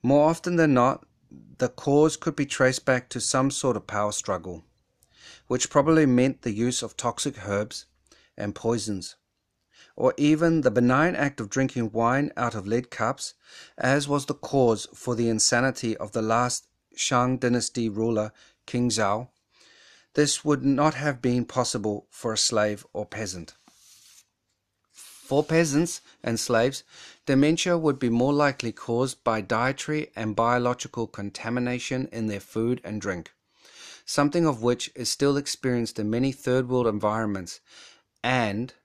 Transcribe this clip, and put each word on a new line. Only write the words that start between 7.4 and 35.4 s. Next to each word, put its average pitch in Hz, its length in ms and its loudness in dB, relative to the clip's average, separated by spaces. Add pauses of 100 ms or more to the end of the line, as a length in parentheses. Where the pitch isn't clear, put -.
herbs 104 380 -4 (500)
and 104 180 -6
poisons, 107 640 -4 (800)
or 127 200 2
even 156 440 4
the 127 100 4
benign 127 460 4
act 139 240 -2
of 104 100 -6
drinking 131 400 -2
wine 117 460 2
out 117 180 -2
of 98 140 -8
lead 120 240 -2
cups, - 420 -4 (420)
as 139 300 0
was 143 200 -2
the 143 80 -4
cause 120 600 2
for 123 220 -6
the 117 120 2
insanity 120 680 0
of - 160 -10
the 113 100 -2
last 117 460 0 (260)
Shang 127 440 0
dynasty 120 500 0
ruler, 107 440 -2 (340)
King 123 220 0
Zhao. 110 420 -2 (840)
This 147 320 2
would 143 180 2
not 139 300 4
have 135 260 -4
been 123 240 0
possible 110 640 -4
for - 240 -6
a 107 60 -4
slave 107 560 0
or 87 100 -6
peasant. 92 480 -10 (1400)
For - 540 -2
peasants 165 560 2 (240)
and 113 160 -2
slaves, 123 440 2 (420)
dementia 156 500 4
would 151 220 0
be 127 100 0
more 120 240 2
likely 139 400 0
caused 123 500 -4
by 110 200 0
dietary 131 760 -2
and 107 180 -4
biological 120 720 0
contamination 120 1040 -6
in 110 160 -4
their 101 120 -6
food 120 420 -4
and 104 160 -8
drink, 95 360 -8 (720)
something 147 400 2
of 120 160 0
which 120 320 0
is 123 160 -6
still 143 260 2
experienced 127 600 -4